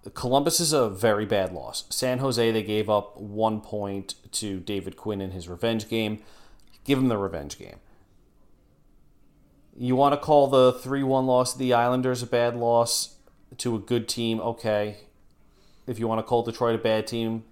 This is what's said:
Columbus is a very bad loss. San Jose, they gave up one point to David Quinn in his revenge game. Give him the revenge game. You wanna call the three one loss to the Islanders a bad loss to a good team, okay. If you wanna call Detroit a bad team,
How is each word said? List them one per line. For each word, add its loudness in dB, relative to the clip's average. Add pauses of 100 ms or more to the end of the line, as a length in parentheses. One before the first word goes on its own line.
(140)
Columbus 2
is 0
a 4
very 0
bad 0
loss. -10
San -2
Jose, 2
they 0
gave -2
up 0
one -2
point -8 (200)
to -6
David -6
Quinn -6
in -8
his -12
revenge -4
game. -2 (640)
Give 2
him 2
the 0
revenge -6
game. -18 (2000)
You 0
wanna 4
call 4
the 6
three -4
one 0
loss 2
to -10
the 0
Islanders 2
a -8
bad 0
loss 0 (420)
to -2
a -2
good -2
team, -2
okay. -2 (880)
If -8
you -2
wanna 0
call 2
Detroit 0
a 0
bad 0
team, -4